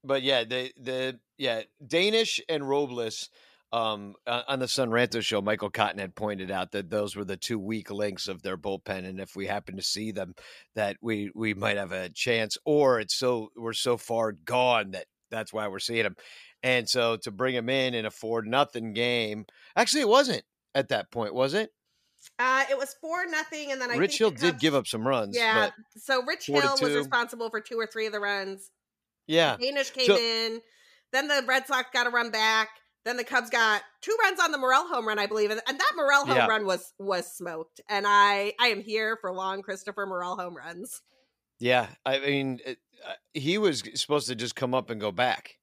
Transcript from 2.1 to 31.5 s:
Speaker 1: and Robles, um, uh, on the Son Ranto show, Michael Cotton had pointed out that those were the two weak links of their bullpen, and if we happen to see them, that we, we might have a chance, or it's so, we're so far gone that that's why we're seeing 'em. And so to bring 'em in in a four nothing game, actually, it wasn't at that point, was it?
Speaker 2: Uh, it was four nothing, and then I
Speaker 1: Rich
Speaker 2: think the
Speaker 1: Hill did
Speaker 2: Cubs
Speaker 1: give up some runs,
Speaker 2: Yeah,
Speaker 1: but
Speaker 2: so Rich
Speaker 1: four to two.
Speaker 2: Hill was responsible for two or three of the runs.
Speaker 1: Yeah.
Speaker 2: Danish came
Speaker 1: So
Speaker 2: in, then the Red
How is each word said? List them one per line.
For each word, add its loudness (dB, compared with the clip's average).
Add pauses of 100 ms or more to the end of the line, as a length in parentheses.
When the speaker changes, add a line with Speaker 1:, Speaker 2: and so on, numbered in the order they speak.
Speaker 1:
and -2
Robles, -2 (420)
um, -2 (120)
uh, -2
on 0
the -2
Son 0
Ranto 2
show, 0
Michael -2
Cotton -4
had -10
pointed -6
out -4
that -6
those -4
were -6
the -8
two -6
weak -6
links -6
of -10
their -6
bullpen, -8
and -10
if -14
we -8
happen -6
to -10
see -4
them, -8 (400)
that -2
we, -4
we -2
might -2
have -6
a -6
chance, -2
or 6
it's -4
so, -2
we're -8
so 0
far -2
gone 2
that -10 (240)
that's -6
why -2
we're -8
seeing 0
'em. -2 (460)
And 2
so 2
to -10
bring -2
'em -2
in 0
in -2
a -2
four -4
nothing 0
game, 0 (280)
actually, 2
it 2
wasn't 4 (320)
at 0
that -2
point, -4
was 0
it? -2 (680)
Speaker 2:
Uh, 4
it 2
was -6
four -4
nothing, -4
and -6
then -4
I -2
Speaker 1:
Rich 2
Speaker 2:
think -
the 4
Speaker 1:
Hill 6
did 2
Speaker 2:
Cubs -8
Speaker 1:
give 4
up 2
some -2
runs, 0
Speaker 2:
Yeah, 2
Speaker 1:
but -20
Speaker 2:
so 0
Rich -6
Speaker 1:
four 4
to -
two. 4
Speaker 2:
Hill 2
was 2
responsible -2
for -6
two -6
or -2
three -6
of -4
the -4
runs. -6 (560)
Speaker 1:
Yeah. 4
Speaker 2:
Danish -2
came 0
Speaker 1:
So 8
Speaker 2:
in, -2 (520)
then 0
the 2
Red 2